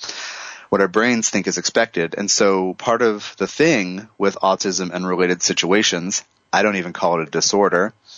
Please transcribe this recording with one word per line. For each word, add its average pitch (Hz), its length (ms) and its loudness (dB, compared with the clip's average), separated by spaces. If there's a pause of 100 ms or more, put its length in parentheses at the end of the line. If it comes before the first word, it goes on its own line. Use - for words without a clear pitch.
(680)
what 98 120 2
our 98 80 4
brains 113 400 2
think 95 180 -2
is 90 120 -2
expected. 87 580 -2
And 101 140 -2
so 95 440 2
part 117 280 0
of 107 360 0
the 98 80 -2
thing 107 720 0
with 98 200 0
autism 95 560 0
and 90 140 -4
related 90 360 0
situations, 90 800 0 (300)
I 95 100 2
don't 104 140 2
even 87 160 -4
call 85 280 0
it 80 80 -4
a - 20 -20
disorder 90 600 2 (260)